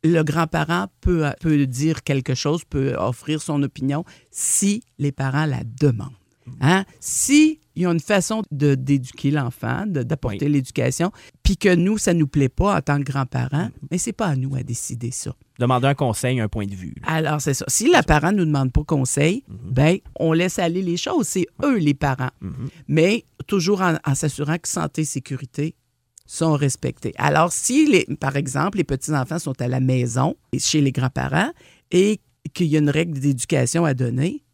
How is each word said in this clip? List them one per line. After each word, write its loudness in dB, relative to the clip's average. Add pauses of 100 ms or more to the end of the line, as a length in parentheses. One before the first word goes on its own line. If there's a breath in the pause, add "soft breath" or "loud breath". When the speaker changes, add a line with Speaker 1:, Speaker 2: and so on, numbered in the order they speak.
Speaker 1:
le 4
grand-parent -2 (140)
peut, 2 (160)
peut 2
dire -2
quelque -2
chose, -2
peut -2
offrir -4
son -2
opinion -4 (280 loud breath)
si 0 (160)
les 0
parents -2
la -2
demandent. 0 (360)
Speaker 2:
Mhm. -16
Speaker 1:
Hein ? 2 (140 soft breath)
Si 4 (160)
il -4
y 2
a 2
une 2
façon 0
de, 4
d'éduquer 0
l'enfant, -2
de, -2
d'apporter -4
Speaker 2:
Oui. 2
Speaker 1:
l'éducation, 0 (320 loud breath)
puis 4
que 6
nous, 4
ça 2
nous 4
plaît 2
pas 0
en 0
tant 0
que -2
grands-parents, -2
Speaker 2:
Mhm. -8 (200)
Speaker 1:
mais -4
c'est -4
pas -2
à 0
nous -4
à -4
décider -8
ça. -8 (240)
Speaker 2:
Demander 2
un 4
conseil, 0
un 0
point -4
de -8
vue, -12
là. -4
Speaker 1:
Alors, -2
c'est -2
ça. -8
Si -2
le 6
parent 2
nous 2
demande 0
pas 2
conseil, 0
Speaker 2:
Mhm. -16 (140)
Speaker 1:
ben, 4 (220)
on 2
laisse 0
aller 0
les -2
choses. -2
C'est -2 (160)
eux, 2
les 2
parents. -2 (100)
Speaker 2:
Mhm. -10 (180 loud breath)
Speaker 1:
Mais 2 (220)
toujours 0
en, 2 (100)
en 2
s'assurant -2
que -10
santé -4
et 0
sécurité -8 (520)
sont 0
respectées. -2
Alors, 2
si, 2
les, 4 (140)
par -2
exemple, -2
les 2
petits-enfants -2
sont -6
à -2
la 0
maison, 2 (180)
et -2
chez 0
les 4
grands-parents, -2 (400 soft breath)
et 4 (340)
qu'il 0
y 2
a 4
une 4
règle -2
d'éducation 0
à 2
donner -2 (120)